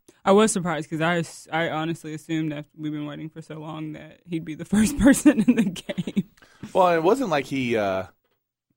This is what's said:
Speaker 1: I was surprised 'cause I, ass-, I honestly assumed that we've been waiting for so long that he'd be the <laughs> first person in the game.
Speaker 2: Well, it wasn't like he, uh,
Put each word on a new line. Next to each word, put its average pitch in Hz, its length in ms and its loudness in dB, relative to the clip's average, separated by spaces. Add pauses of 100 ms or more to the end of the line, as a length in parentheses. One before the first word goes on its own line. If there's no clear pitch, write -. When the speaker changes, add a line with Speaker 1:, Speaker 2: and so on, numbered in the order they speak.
(240)
Speaker 1:
I 196 80 4
was 214 220 6
surprised 160 360 -4
'cause 156 120 -4
I, 175 160 2
ass-, - 340 -6
I 160 180 -2
honestly 160 440 -6
assumed 156 400 -6
that 147 120 -12 (120)
we've 151 160 -8
been 147 120 -8
waiting 156 240 -12
for 160 120 -18
so 156 180 -16
long 156 340 -12
that 151 320 -20
he'd 165 200 -8
be 160 100 -10
the 165 100 -14
<laughs> - 80 -6
first 220 240 2
person 254 440 6
in 233 140 4
the 233 100 2
game. - 640 -6 (440)
Speaker 2:
Well, 185 200 4
it 165 100 2
wasn't 226 260 2
like 143 160 0
he, 127 320 -2
uh, 95 280 -2 (720)